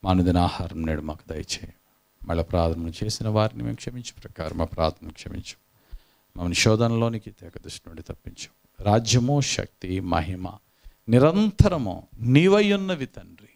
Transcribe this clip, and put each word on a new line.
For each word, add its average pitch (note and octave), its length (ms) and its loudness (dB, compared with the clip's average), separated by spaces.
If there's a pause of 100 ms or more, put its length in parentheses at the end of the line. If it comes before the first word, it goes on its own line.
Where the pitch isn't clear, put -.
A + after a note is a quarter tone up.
మా F#2+ 80 2
అనుదిన F2+ 260 4
ఆహారం F2 480 -2
నేడు D#2 160 -2
మాకు D2+ 280 -12
దయచేయి. E2 440 -10 (540)
మళ్ళీ E2+ 160 -2
ప్రార్థన E2 480 -2 (120)
చేసిన A2 240 -6
వారిని A2 360 0
మేము A#2 120 -6
క్షమించే - 460 -14
ప్రకారం E2 360 -10
మా E2 80 0
ప్రార్థన D#2+ 440 -4
క్షమించు. - 440 -14 (840)
మమ్మల్ని F2 180 -4
శోధనలోనికి A2+ 760 2
తెగ F#2 180 -20
దుష్టుని - 460 -18
నుండి - 60 -16
తప్పించు. - 580 -18 (240)
రాజ్యము, A#2+ 580 2
శక్తి, F#2 580 -4
మహిమ F2+ 480 -4 (640)
నిరంతరము D3+ 960 4 (120)
నీవై F#3 520 6
ఉన్నవి F#3+ 340 -2
తండ్రి. F2 500 -20